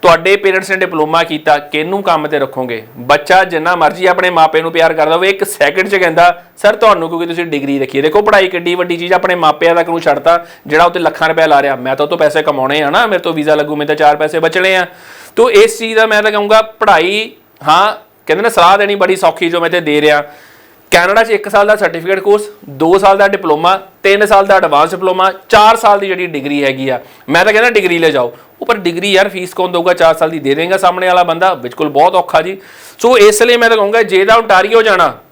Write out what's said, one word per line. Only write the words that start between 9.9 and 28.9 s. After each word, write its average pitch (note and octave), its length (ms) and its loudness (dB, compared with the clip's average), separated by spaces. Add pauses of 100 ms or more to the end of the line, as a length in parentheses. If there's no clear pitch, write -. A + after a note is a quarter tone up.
ਛੱਡਤਾ, E3 460 0 (220)
ਜਿਹੜਾ D#3 180 2
ਉੱਤੇ F3 140 -2
ਲੱਖਾਂ D#3+ 300 -2
ਰੁਪਏ D#3+ 180 2
ਲਾ C#3+ 140 2
ਰਿਹਾ। C#3 140 -2
ਮੈਂ B2+ 200 -6
ਤਾਂ D3 100 -2
ਉਹ C#3+ 40 -8
ਤੋਂ E3+ 80 -4
ਪੈਸੇ D3+ 240 0
ਕਮਾਉਣੇ C#3+ 400 -2
ਆ C#3+ 80 -2
ਨਾ, G#3+ 180 0
ਮੇਰੇ F#3+ 120 -2
ਤੋਂ E3+ 140 -6
ਵੀਜ਼ਾ D3+ 220 0
ਲੱਗੂ, D3+ 200 -2
ਮੇਰੇ D3 120 -6
ਤਾਂ D3+ 80 0
ਚਾਰ D3 200 4
ਪੈਸੇ D#3 240 -4
ਬਚਣੇ F#3 360 0
ਆ। F3+ 100 0 (500)
ਤੋ A#3 160 2
ਇਸ A3 280 4
ਚੀਜ਼ A3+ 160 -6
ਦਾ A3 100 2
ਮੈਂ G#3 180 0
ਤਾਂ G#3+ 80 0
ਕਹੂੰਗਾ, G#3 300 2
ਪੜ੍ਹਾਈ, G#3 680 0 (360)
ਹਾਂ, F#3 280 2 (320)
ਕਹਿੰਦੇ E3+ 160 -2
ਨੇ A3+ 60 2
ਸਲਾਹ G3 280 4
ਦੇਣੀ G3+ 180 0
ਬੜੀ F#3 200 0
ਸੌਖੀ F3 340 -2
ਜੋ E3+ 100 -2
ਮੈਂ E3+ 80 -2
ਇੱਥੇ F3 120 -2
ਦੇ D3+ 220 -2
ਰਿਹਾ। D3 220 2 (680)
ਕੈਨੇਡਾ G3 320 2
'ਚ A3+ 60 -4
ਇੱਕ G3+ 200 -4
ਸਾਲ G3+ 180 2
ਦਾ G#3+ 80 4
ਸਰਟੀਫਿਕੇਟ F3 440 -4
ਕੋਰਸ, G3+ 220 0 (280)
ਦੋ D#3+ 280 0
ਸਾਲ G3 200 4
ਦਾ G3+ 100 4
ਡਿਪਲੋਮਾ, F#3 540 -2 (220)
ਤਿੰਨ G3+ 220 2
ਸਾਲ G3 200 2
ਦਾ G3 100 2
ਐਡਵਾਂਸ D#3+ 360 2
ਡਿਪਲੋਮਾ, F#3 400 -2 (180)
ਚਾਰ A3 260 4
ਸਾਲ G#3 240 2
ਦੀ G3 80 -6
ਜਿਹੜੀ F3+ 200 -6
ਡਿਗਰੀ C#3+ 360 -4
ਹੈਗੀ C3+ 260 -4
ਆ, B2+ 100 -4 (300)
ਮੈਂ E3+ 160 2
ਤਾਂ G#3+ 80 2
ਕਹਿੰਦਾ A3+ 160 2
ਡਿਗਰੀ F#3 280 0
ਲੈ E3 120 2
ਜਾਓ। B2+ 240 -2 (280)
ਉਹ - 40 -10
ਪਰ A#3 120 -2
ਡਿਗਰੀ F3 340 -4